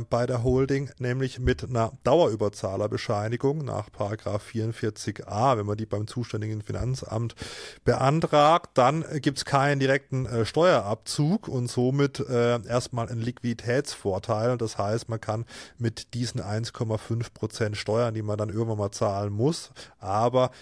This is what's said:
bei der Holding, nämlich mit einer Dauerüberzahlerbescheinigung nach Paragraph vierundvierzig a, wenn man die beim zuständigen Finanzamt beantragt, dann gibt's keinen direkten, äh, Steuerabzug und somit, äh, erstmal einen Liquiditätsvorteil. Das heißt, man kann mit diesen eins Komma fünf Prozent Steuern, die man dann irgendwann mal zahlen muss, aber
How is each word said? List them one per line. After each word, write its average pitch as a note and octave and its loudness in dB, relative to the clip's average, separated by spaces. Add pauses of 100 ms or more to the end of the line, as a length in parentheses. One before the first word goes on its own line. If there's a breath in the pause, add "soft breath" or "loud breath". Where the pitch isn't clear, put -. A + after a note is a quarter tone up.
bei B2 2
der B2 -2
Holding, C3 2
nämlich B2+ -2
mit B2+ 0
einer A2+ 0 (140)
Dauerüberzahlerbescheinigung A2 2
nach G#2 -6
Paragraph G2+ -4
vierundvierzig A2 -4
a, A#2 2
wenn G#2 -2
man G#2 -2
die A2 -6
beim G#2+ -4
zuständigen A2 -6
Finanzamt A2+ -4 (480 loud breath)
beantragt, D3 4
dann C#3 4 (180)
gibt's - 0
keinen C#3 2
direkten, C3 0
äh, A2+ 0
Steuerabzug D3+ 2
und B2 -4
somit, C3+ 2
äh, A#2+ 2
erstmal A#2+ -2
einen A#2 -4
Liquiditätsvorteil. A#2 -2
Das A2+ -4
heißt, G#2 -2
man A2+ -4
kann A2 -4 (360 loud breath)
mit - -4
diesen A#2+ -4
eins G#2 -4
Komma A2 -4
fünf A#2 -4
Prozent G#2+ -4
Steuern, A2 0
die A2 -4
man G#2 -2
dann G#2+ -2
irgendwann A2 -2
mal G2+ -2
zahlen G2+ -2
muss, B2+ 0 (280 loud breath)
aber A#2+ 2 (100)